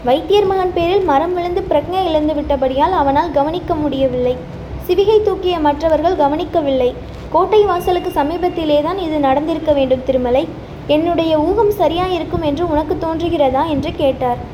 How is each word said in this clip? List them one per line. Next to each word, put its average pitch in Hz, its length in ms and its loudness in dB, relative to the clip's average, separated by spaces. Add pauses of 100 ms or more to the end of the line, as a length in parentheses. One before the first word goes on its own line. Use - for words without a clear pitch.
வைத்தியர் 330 420 2
மகன் 381 280 0
பேரில் 359 300 0
மரம் 330 300 2
விழுந்து 359 360 -2
பிரக்ஞை 330 360 0
இழந்து 311 280 0
விட்டபடியால் 285 580 0
அவனால் 294 400 2
கவனிக்க 320 440 0
முடியவில்லை. 262 600 0 (520)
சிவிகை 403 340 4
தூக்கிய 370 380 0
மற்றவர்கள் 311 560 2
கவனிக்கவில்லை. 294 800 0 (360)
கோட்டை 381 320 4
வாசலுக்கு 359 460 0
சமீபத்திலேதான் 320 880 0
இது 311 220 -2
நடந்திருக்க 302 540 0
வேண்டும் 262 320 2
திருமலை. 254 420 0 (400)
என்னுடைய 320 520 2
ஊகம் 403 320 2
சரியாயிருக்கும் 349 720 -2
என்று 320 280 -2
உனக்கு 311 320 -2
தோன்றுகிறதா?" 320 680 0
என்று 302 280 -4
கேட்டார். 262 420 -2 (160)